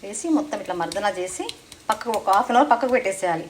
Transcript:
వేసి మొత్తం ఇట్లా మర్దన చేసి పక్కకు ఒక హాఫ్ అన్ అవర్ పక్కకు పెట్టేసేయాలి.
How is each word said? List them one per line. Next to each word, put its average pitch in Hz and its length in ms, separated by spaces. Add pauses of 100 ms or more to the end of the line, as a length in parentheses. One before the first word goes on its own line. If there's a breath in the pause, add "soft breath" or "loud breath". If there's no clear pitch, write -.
వేసి 208 240 (100)
మొత్తం 294 260
ఇట్లా 185 180
మర్దన 175 260 (100)
చేసి 180 280 (440)
పక్కకు 220 300
ఒక - 160
హాఫ్ 214 160
అన్ 240 80
అవర్ 294 140
పక్కకు 247 240
పెట్టేసేయాలి. 175 540